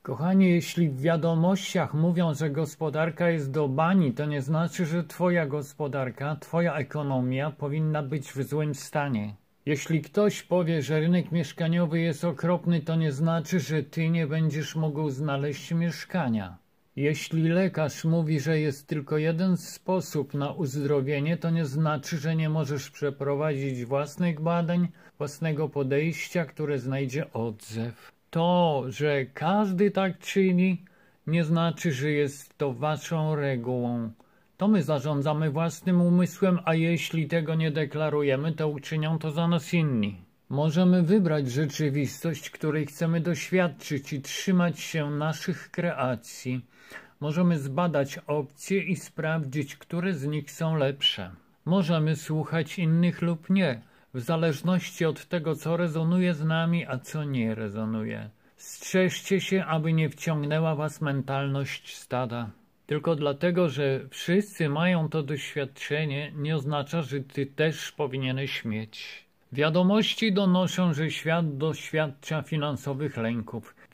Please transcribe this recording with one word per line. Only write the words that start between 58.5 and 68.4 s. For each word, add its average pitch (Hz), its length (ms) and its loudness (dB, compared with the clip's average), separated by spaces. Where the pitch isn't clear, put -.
Strzeżcie - 840 -2
się, 190 240 0
aby 160 280 0
nie 160 160 2
wciągnęła 156 640 0
was 151 260 -4
mentalność 139 960 -2
stada. 120 520 -4
Tylko 151 300 0
dlatego, 156 540 2
że 135 300 0
wszyscy 175 600 0
mają 160 400 2
to 160 140 -2
doświadczenie, 147 1120 -4
nie 151 200 -2
oznacza, 147 460 -2
że 139 180 -4
ty 135 260 -4
też 156 460 -2
powinieneś 131 720 -4